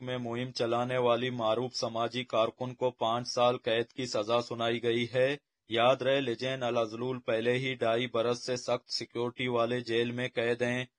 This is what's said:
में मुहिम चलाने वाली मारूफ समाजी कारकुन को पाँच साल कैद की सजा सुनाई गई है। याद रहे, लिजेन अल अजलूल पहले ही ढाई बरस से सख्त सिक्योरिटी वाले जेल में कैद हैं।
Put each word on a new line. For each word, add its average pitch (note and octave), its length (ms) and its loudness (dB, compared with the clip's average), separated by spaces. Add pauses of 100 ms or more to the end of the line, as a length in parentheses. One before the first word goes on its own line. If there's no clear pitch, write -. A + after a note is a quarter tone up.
में B2+ 160 -6
मुहिम B2 320 -6
चलाने B2 480 0
वाली A#2+ 320 2
मारूफ A#2+ 420 0
समाजी A#2 520 -2
कारकुन A#2 480 0
को B2+ 180 0
पाँच A#2+ 360 -2
साल B2 300 2
कैद A#2+ 360 -2
की C3 140 -6
सजा A#2 340 0
सुनाई A#2 380 -2
गई A#2 260 0
है। C3 340 0 (320)
याद B2 320 4
रहे, C3+ 180 2
लिजेन B2+ 400 -2
अल A#2+ 160 -2
अजलूल A#2 500 -2
पहले A2+ 280 2
ही C3 220 -2
ढाई A#2 380 0
बरस A#2+ 320 0
से B2+ 100 -2
सख्त A#2+ 340 -4
सिक्योरिटी A#2+ 580 -4
वाले A#2+ 340 2
जेल A#2+ 300 2
में B2 180 -2
कैद A#2+ 320 0
हैं। B2 260 0 (100)